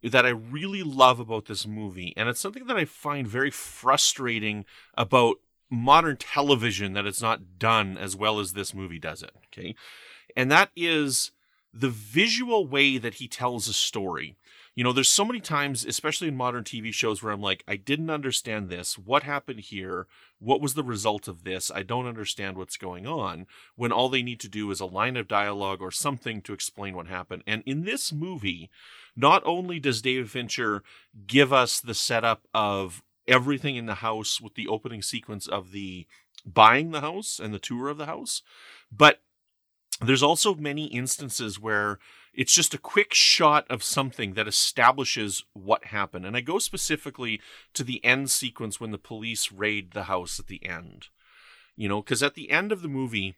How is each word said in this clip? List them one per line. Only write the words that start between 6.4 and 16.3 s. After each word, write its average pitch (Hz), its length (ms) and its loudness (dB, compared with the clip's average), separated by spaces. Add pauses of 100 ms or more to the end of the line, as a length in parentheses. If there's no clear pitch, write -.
that 101 120 -2
it's 101 160 -4
not 98 360 -2
done 107 400 2
as 95 180 -6
well 107 240 2
as 92 140 -4
this 98 200 -6
movie 92 260 -10
does 78 240 -8
it, - 80 -18 (160)
okay? 92 280 -12 (600)
And 127 160 2
that 180 240 6
is 156 560 0 (420)
the 123 160 0
visual 196 800 0
way 139 300 2
that 113 180 -6
he 123 120 -12
tells 123 400 -4
a 110 60 -4
story. 90 640 -4 (380)
You 120 80 -2
know, 123 80 4
there's 131 160 4
so - 160 4
many 233 160 -4
times, 139 460 -2
especially 151 420 -4
in 143 80 -4